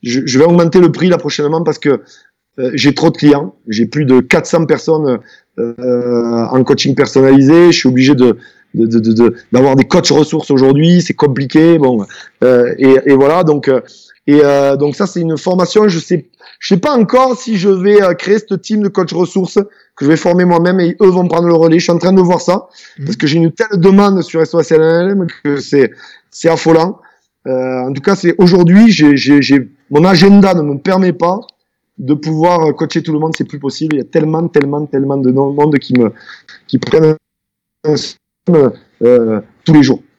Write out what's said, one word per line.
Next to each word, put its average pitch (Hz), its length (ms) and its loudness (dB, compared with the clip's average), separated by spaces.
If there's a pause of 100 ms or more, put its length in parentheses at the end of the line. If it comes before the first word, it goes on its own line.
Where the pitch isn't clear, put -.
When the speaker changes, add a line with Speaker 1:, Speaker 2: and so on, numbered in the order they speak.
Speaker 1:
je, 120 220 -6
je 127 140 -2
vais 147 60 6
augmenter 170 360 2
le 170 120 4
prix - 160 -2
là 175 100 0
prochainement 151 440 -4
parce 151 160 -4
que, 139 240 -2 (560)
euh, 127 160 -6
j'ai 131 200 0
trop 160 160 0
de 156 80 -8
clients, 147 360 0 (140)
j'ai 113 180 -2
plus 147 180 -4
de 127 160 4
quatre 151 260 -2
cents 165 200 -2
personnes, 147 520 -2 (400)
euh, 120 920 -4
en 131 140 0
coaching 139 300 -2
personnalisé, 139 760 4
je - 60 0
suis 131 100 0
obligé 127 260 2
de, 123 240 2 (360)
de, 117 120 0
de, 113 120 0
de, 113 140 0
de, 113 220 2 (180)
d'avoir 135 240 2
des 135 80 4
coachs - 240 0
ressources 147 420 -2
aujourd'hui, 143 520 2
c'est - 120 -6
compliqué, 151 640 0
bon, 123 280 0 (360)
euh, 123 360 2
et, 135 180 4 (100)
et 143 80 4
voilà, 143 300 2
donc, 147 240 -2
euh, 131 120 0 (460)
et, 147 180 4
euh, 139 320 0
donc 143 180 -4
ça 202 120 -4
c'est 180 140 -8
une 160 160 -4
formation, 185 520 0
je 170 100 -2
sais, 156 320 -6 (300)
je - 140 -12
sais 175 60 0
pas 294 160 -2
encore 247 420 0
si 226 180 -6
je 190 140 -2
vais, 202 320 2
euh, 180 120 0
créer 196 240 -2
ce 208 160 -8
team 214 280 -6
de 202 60 -2
coach 190 240 -4
ressources 175 460 -4 (380)
que - 80 -8
je 139 60 2
vais 160 60 2
former 180 280 0
moi-même 180 360 0
et 175 220 -2
eux 196 60 6
vont 180 180 0
prendre 170 200 -2
le 170 80 2
relais. 165 240 2
Je 175 60 -2
suis 175 80 -2
en 170 60 0
train 175 140 0
de 190 100 4
voir 175 180 0
ça - 280 -4 (300)
Speaker 2:
Mhm. 143 80 -14
Speaker 1:
parce 113 100 -8
que 156 100 -4
j'ai 151 120 0
une 165 140 0
telle 214 280 -4
demande 196 420 2
sur - 180 -6
S 156 140 -4
O 170 60 0
S 156 120 -2
L 160 100 2
M 175 400 0
M 170 40 -4 (160)
que 143 160 -4
c'est, 135 320 0 (400)
c'est - 180 -4
affolant. 165 520 0 (460)
Euh, 127 420 -6
en 139 40 -8
tout 135 100 -12
cas, 202 120 0
c'est 185 240 -2
aujourd'hui, 185 520 4
j'ai, 151 260 2
j'ai, 135 260 2
j'ai, 131 280 0 (200)
mon 147 140 2
agenda 196 500 4
ne 165 80 -2
me 143 160 -6
permet 185 360 -2
pas 180 260 -2 (580)
de 135 160 -2
pouvoir, 160 520 0
euh, 147 60 0
coacher 160 300 -6
tout 160 100 -6
le 151 60 -2
monde, 160 180 -4
c'est - 120 -8
plus 147 100 -16
possible. 143 380 -6
Il - 20 -4
y 127 40 -6
a - 20 -8
tellement, 160 440 -2
tellement, 147 380 -2
tellement 139 300 -4
de 131 140 0
no-, 139 220 -2
monde 147 260 0
qui 123 200 -2
me, 110 140 0 (540)
qui 131 120 -4
prennent 156 380 0 (680)
un, 151 100 -2 (1080)
euh, 113 380 2 (240)
tous - 80 0
les 151 100 6
jours. 127 180 0 (180)